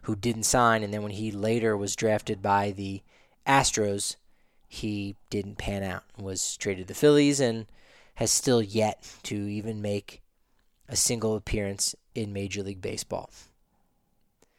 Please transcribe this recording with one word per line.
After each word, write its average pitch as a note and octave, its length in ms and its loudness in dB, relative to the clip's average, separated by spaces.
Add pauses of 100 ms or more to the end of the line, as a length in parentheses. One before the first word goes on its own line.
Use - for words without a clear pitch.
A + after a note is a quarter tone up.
who A2 120 -2
didn't A2 280 -2
sign, A#2 380 4
and G2+ 120 -4
then G#2+ 100 -4
when G#2 80 -6
he G#2+ 180 -6
later A2 460 2
was G2+ 180 -4
drafted G#2+ 480 0
by G2+ 300 2
the G2 300 -8 (440)
Astros, G#2+ 720 2 (540)
he G2+ 480 -6 (120)
didn't G#2 280 -6
pan G2+ 260 -4
out F#2 200 -6 (120)
and G2+ 100 -12
was F#2+ 300 -4
traded F#2 320 -4
to F#2+ 60 -10
the - 40 -12
Phillies D3 440 6
and A2+ 240 0 (500)
has A2+ 160 0
still B2 300 4
yet G#2+ 440 0 (180)
to - 120 -6
even G#2 460 -4
make G2+ 400 -4 (640)
a B2 80 -8
single A2 400 2
appearance G2+ 600 -2 (180)
in G#2+ 180 -4
Major G2 320 -4
League F#2+ 180 -10
Baseball. - 480 -8 (1300)